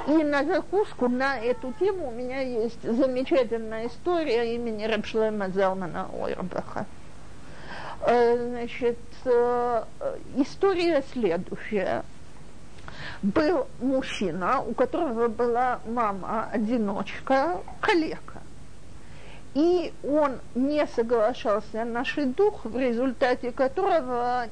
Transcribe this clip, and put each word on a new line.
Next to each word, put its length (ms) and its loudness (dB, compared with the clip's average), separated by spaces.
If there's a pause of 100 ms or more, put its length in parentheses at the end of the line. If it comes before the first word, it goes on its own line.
И 160 6
на 220 2
закуску 640 0
на 320 0
эту 400 -2
тему 280 0
у 40 -6
меня 300 -4
есть 400 -2
замечательная 1040 0
история 680 0
имени 300 -4
раб 200 0
Шломо 440 0
Залмана 580 0 (120)
Ойрбаха. 680 -4 (1120)
Э, 480 4
значит, 480 -2 (280)
э, 580 4 (540)
история 680 4 (100)
следующая. 880 0 (1160)
Был 460 4 (120)
мужчина, 800 0
у 140 -4
которого 540 2
была 580 2
мама-одиночка, 1800 0 (180)
калека. 600 0 (1160)
И 380 4 (100)
он 360 2 (160)
не 320 2
соглашался 1000 2
на 180 -2
шидух, 640 2
в 100 -6
результате 760 2
которого, 1000 2